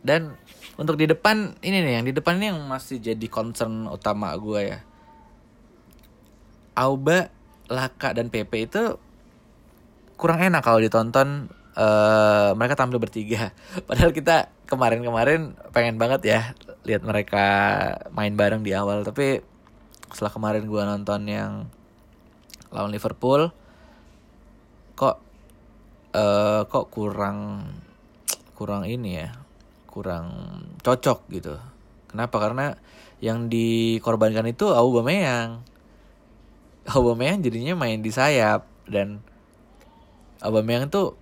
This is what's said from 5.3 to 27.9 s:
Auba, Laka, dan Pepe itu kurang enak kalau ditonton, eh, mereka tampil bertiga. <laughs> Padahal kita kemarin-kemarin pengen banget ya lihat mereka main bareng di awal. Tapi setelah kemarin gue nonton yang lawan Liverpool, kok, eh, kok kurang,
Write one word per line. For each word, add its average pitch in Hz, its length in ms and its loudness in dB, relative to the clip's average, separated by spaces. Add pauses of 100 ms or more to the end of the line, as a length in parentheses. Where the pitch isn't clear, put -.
Auba, 139 560 2 (340)
Laka, 127 460 -4
dan 117 160 -2
Pepe 110 400 -4
itu 220 320 -2 (1120)
kurang 165 300 2
enak 165 160 4
kalau 113 160 6
ditonton, 117 720 2 (240)
eh, 107 800 6
mereka 123 240 0
tampil 123 240 0
bertiga. 107 500 -4 (140)
<laughs> - 240 -10
Padahal 170 240 4
kita 160 400 2 (160)
kemarin-kemarin 120 880 2 (160)
pengen 117 240 2
banget 123 320 0
ya 107 120 4 (440)
lihat 104 160 -2
mereka 101 440 0 (680)
main 104 240 -2
bareng 104 240 2
di 98 160 -2
awal. 101 240 -2
Tapi 135 400 -2 (720)
setelah 104 180 -4
kemarin 107 380 -2
gue 107 160 -2
nonton 104 400 -2
yang 104 260 -6 (1160)
lawan 104 240 -6
Liverpool, 139 560 2 (1400)
kok, - 240 0 (960)
eh, 104 560 4
kok 131 240 0
kurang, 101 720 -6 (880)